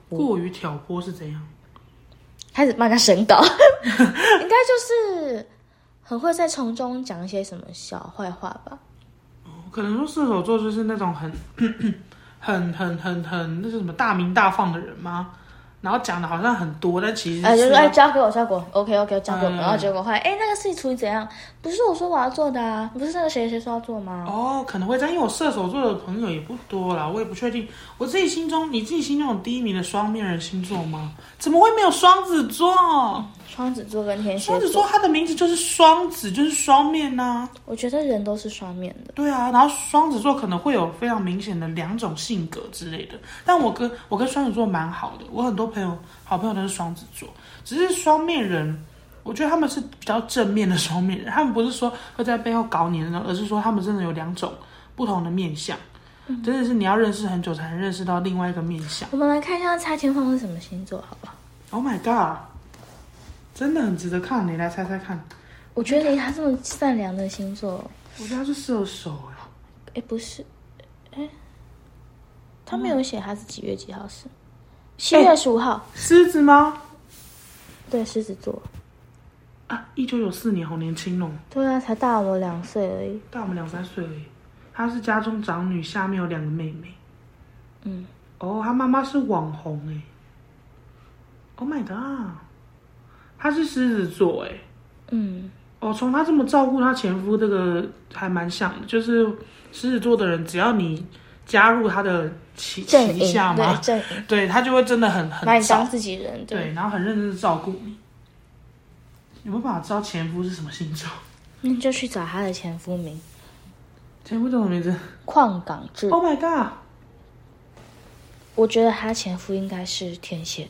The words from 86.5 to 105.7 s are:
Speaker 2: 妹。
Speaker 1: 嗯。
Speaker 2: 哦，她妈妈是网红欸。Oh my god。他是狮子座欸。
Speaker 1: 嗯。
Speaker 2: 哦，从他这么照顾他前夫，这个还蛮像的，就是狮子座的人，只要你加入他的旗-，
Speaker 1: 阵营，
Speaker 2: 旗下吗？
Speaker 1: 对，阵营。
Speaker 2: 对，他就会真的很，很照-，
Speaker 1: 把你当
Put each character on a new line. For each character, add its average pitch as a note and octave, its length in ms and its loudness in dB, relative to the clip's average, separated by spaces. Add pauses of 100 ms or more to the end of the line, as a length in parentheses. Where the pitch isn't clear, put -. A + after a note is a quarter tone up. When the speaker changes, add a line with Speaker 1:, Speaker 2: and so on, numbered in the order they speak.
Speaker 2:
妹。 E3+ 140 -18 (880)
Speaker 1:
嗯。 F#3 240 -10 (320)
Speaker 2:
哦， G3+ 260 -6
她 A3+ 80 -2
妈 B3+ 140 0
妈 C4 160 2
是 C4+ 160 -4
网 F3 340 -2
红 D3+ 360 -10
欸。 D3+ 120 -10 (1600)
Oh B3+ 120 -8
my D4 160 -4
god。 A3 500 -8 (1080)
他 D4 60 2
是 D4+ 120 0
狮 B3+ 280 0
子 G3 180 0
座 E3+ 360 0
欸。 - 160 -12 (500)
Speaker 1:
嗯。 F#3+ 400 -4 (300)
Speaker 2:
哦， A3 120 -2
从 B3+ 180 -2
他 D4 140 2
这 E4 80 2
么 C#4+ 140 6
照 C#4 180 4
顾 C4 160 2
他 B3+ 140 4
前 G3 280 -2
夫， G#3 140 0
这 G#3+ 100 2
个 F#3 400 0 (240)
还 - 160 -8
蛮 F3 240 -2
像 F3+ 200 -2 (100)
的， G#3+ 60 -14
就 A3+ 160 0
是 A3+ 240 4 (440)
狮 - 200 -4
子 A#3+ 100 0
座 A#3 160 4
的 G3 100 0
人， E3+ 200 0
只 E3 100 -8
要 G#3+ 160 2
你 E3+ 320 -2 (400)
加 A3 260 6
入 A#3 160 2
他 G3 160 0
的 F3 300 -2 (240)
旗-， - 320 -10
Speaker 1:
阵 C4 220 8
营， E3+ 80 -2
Speaker 2:
旗 F#3+ 160 4
下 F#3+ 180 4
吗？ G#3+ 240 4
Speaker 1:
对， - 60 -8
阵 A#3 160 2
营。 G3+ 280 -8
Speaker 2:
对， G3+ 220 2
他 G#3+ 140 4
就 B3+ 100 0
会 B3+ 100 8
真 B3 160 2
的 A3 120 4
很， E3+ 200 0
很 D3 100 -8
照-， - 40 -6
Speaker 1:
把 A3+ 140 6
你 G#3+ 100 2
当 A#3 180 6